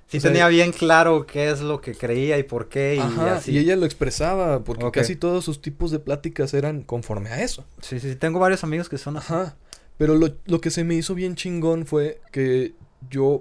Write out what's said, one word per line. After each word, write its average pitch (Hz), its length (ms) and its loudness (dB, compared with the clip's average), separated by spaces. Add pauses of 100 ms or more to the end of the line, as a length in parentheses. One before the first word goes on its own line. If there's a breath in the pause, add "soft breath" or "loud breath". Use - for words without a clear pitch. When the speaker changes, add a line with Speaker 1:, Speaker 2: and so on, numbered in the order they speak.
Speaker 1:
Sí 151 100 -4
Speaker 2:
O - 20 -2
sea, 156 100 4
Speaker 1:
tenía 170 180 6
bien 170 240 6
claro 160 540 4
qué 147 220 -2
es 147 140 -2
lo 147 180 -4
que 120 140 -10
creía 131 420 0
y 143 60 0
por 120 260 -6
qué 139 280 -2
y - 20 0
Speaker 2:
Ajá, 147 380 0
Speaker 1:
así. 143 160 -4
Speaker 2:
y 143 60 4
ella 170 180 4
lo 175 100 2
expresaba, 156 760 0
porque 117 220 -6
Speaker 1:
Ok. 120 100 -2
Speaker 2:
casi 143 220 0
todos 175 260 0
sus 147 200 -6
tipos 151 280 -4
de 156 100 -2
pláticas 143 520 -4
eran 143 300 -2
conforme 107 480 -6
a 135 120 -6
eso. 233 220 -6 (160)
Speaker 1:
Sí, - 200 -8
sí, 135 100 -6
sí, 131 60 -6
tengo 165 220 -2
varios 185 240 2
amigos 165 280 -4
que 139 80 -6
son 147 180 -8
así. - 160 -8
Speaker 2:
Ajá, 170 240 -2 (400 loud breath)
pero 156 200 4
lo, 156 180 4 (100)
lo 165 160 0
que 165 100 -2
se 165 140 -2
me 170 120 0
hizo 165 180 -2
bien 180 220 -4
chingón 165 500 -2
fue 151 340 -2 (100)
que 131 440 0 (340)
yo 135 320 2